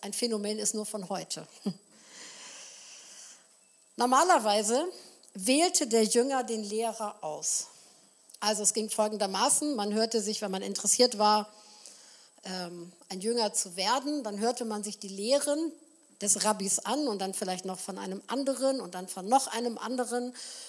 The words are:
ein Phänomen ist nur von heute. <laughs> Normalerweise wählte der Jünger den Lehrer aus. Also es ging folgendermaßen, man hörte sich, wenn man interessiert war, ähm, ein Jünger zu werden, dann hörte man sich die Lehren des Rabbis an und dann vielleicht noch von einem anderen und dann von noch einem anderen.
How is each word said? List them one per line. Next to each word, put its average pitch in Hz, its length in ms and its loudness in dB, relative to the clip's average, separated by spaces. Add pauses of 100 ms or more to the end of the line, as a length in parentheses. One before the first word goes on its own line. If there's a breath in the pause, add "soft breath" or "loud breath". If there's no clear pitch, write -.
ein 202 120 -10
Phänomen 214 460 -2
ist 208 160 0
nur 214 100 -4
von 202 240 -6
heute. 160 380 -6 (180)
<laughs> 196 80 -2 (2250 loud breath)
Normalerweise 247 880 6 (500 loud breath)
wählte 277 520 4
der 220 160 4
Jünger 247 400 2
den 220 220 -4
Lehrer 214 580 -4
aus. 151 460 -4 (720 loud breath)
Also 208 240 0
es - 80 4
ging 220 180 0
folgendermaßen, 214 840 2
man 208 160 0
hörte 226 280 2
sich, 208 220 -2
wenn 196 80 -2
man 190 120 -4
interessiert 202 560 2
war, 208 340 4 (920 loud breath)
ähm, 175 480 -8 (200)
ein 190 100 -8
Jünger 220 320 0
zu 180 240 -4
werden, 262 480 0
dann 202 160 -4
hörte 233 240 0
man 208 180 -4
sich 202 160 -8
die - 80 -12
Lehren 285 640 0 (500)
des 202 240 2
Rabbis 196 360 2
an 277 260 -2
und 202 140 0
dann 190 120 -4
vielleicht 185 320 -4
noch 190 140 -6
von 190 180 -8
einem 196 300 -8
anderen 269 540 0
und 180 160 -8
dann 185 100 -8
von 190 220 -8
noch 269 180 6
einem 233 320 -4
anderen. 247 560 -4 (340 loud breath)